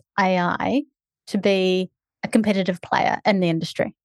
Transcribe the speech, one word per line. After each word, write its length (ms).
A 220
I 440
to 100
be 520
a 60
competitive 520
player 440
in 160
the 80
industry? 440